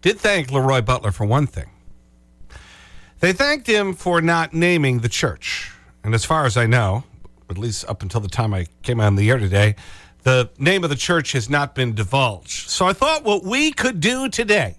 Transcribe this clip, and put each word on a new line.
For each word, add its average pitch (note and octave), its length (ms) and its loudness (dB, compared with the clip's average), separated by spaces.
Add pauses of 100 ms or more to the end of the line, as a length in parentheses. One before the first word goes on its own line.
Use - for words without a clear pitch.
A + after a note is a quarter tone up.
did G#3 180 0
thank F3 320 0
Leroy C3+ 300 2
Butler A2 300 0
for G#2 140 -4
one C3+ 200 2
thing. - 240 -10 (1500)
They F#3 140 2
thanked C#4+ 340 0
him G#3 260 2
for E3+ 260 0
not E3 340 0
naming D#3+ 460 2
the A2+ 100 -2
church. - 640 -6 (320)
And A2 120 0
as G#2+ 100 0
far D#3+ 200 0
as A2+ 120 0
I A#2+ 80 2
know, A2+ 380 2 (460)
at F2 80 -8
least A2 300 -8
up - 140 -8
until G#2 180 -4
the G2+ 80 -6
time A2 260 -2
I F2+ 120 -2 (160)
came A#2+ 180 -2
on G#2 160 4
the G#2 140 4
air C3 80 4
today, G2+ 380 2 (480)
the B2+ 340 2
name F3+ 260 2
of D#3+ 60 -2
the C#3+ 60 -2
church E3 380 -2
has A#2 160 -2
not C#3+ 260 -2
been B2 180 -2
divulged. G#2+ 760 -2
So F#3 180 0
I G3 60 2
thought D4 300 0
what G#3 200 2
we C#4 280 0
could A#3+ 280 -2
do B3+ 280 0
today G#3 520 0